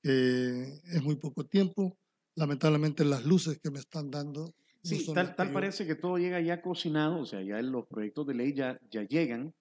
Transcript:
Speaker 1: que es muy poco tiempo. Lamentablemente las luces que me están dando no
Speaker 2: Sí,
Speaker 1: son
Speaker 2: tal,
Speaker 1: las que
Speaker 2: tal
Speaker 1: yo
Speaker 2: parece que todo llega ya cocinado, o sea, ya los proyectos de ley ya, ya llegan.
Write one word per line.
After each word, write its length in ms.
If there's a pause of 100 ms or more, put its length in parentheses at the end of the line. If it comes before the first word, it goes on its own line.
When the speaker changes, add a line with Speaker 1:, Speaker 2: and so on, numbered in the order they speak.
Speaker 1:
que 840
es 160
muy 140
poco 300
tiempo. 520 (380)
Lamentablemente 720
las 200
luces 380
que 80
me 80
están 320
dando 360
no 60 (300)
Speaker 2:
Sí, 160
Speaker 1:
son 160
Speaker 2:
tal, 120
Speaker 1:
las 60
que 40
Speaker 2:
tal 120
Speaker 1:
yo 40
Speaker 2:
parece 340
que 80
todo 220
llega 240
ya 200
cocinado, 580
o 60
sea, 160
ya 200
los 260
proyectos 400
de 60
ley 200
ya, 240 (140)
ya 120
llegan. 580